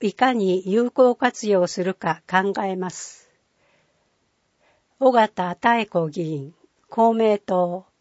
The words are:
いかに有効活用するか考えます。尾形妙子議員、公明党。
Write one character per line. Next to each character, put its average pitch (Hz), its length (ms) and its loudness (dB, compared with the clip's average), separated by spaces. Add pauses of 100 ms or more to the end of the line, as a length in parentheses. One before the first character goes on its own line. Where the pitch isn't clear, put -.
い 208 140 -2
か 254 180 2
に 190 380 0
有 240 180 2
効 247 260 4
活 240 320 -4
用 180 200 2
す 185 160 -6
る 190 100 -4
か - 340 -6
考 190 240 0 (120)
え 190 120 -4
ま 185 140 -6
す。 - 400 -18 (1700)
尾 262 120 4
形 208 500 0
妙 233 240 2
子 165 240 -2
議 170 140 -8
員、 156 320 -8 (400)
公 226 200 4
明 214 240 2
党。 180 480 -2 (140)